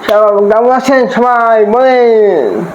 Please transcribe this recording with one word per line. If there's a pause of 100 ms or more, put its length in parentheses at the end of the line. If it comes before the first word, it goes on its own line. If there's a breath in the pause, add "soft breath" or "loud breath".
সবাই
কেমন
আছেন
সবাই?
বলেন। (140)